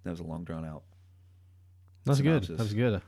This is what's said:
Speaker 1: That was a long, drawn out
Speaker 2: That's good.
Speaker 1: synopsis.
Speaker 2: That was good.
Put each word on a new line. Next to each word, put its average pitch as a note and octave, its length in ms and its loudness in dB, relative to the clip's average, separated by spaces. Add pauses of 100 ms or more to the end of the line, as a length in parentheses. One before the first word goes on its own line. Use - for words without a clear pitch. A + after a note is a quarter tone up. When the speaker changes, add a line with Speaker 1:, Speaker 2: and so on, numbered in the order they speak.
Speaker 1:
That F2+ 80 -6
was E2 80 -8
a F2 40 -10
long, E2 200 -8
drawn E2 220 -8
out D2+ 180 -12 (1200)
Speaker 2:
That's C3+ 160 4
good. C#3+ 240 4
Speaker 1:
synopsis. E2 120 -6
Speaker 2:
That A2+ 60 0
was G#2 100 -2
good. A2 340 2